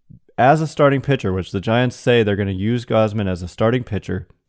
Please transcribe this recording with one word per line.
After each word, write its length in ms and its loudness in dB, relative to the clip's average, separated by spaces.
as 240 4
a 60 -2
starting 340 2
pitcher, 320 -2
which 180 -6
the 80 -4
Giants 360 0
say 260 2
they're 140 0
gonna 160 -2
use 340 -4
Gausman 420 0
as 140 -4
a 60 -8
starting 360 0
pitcher 440 -8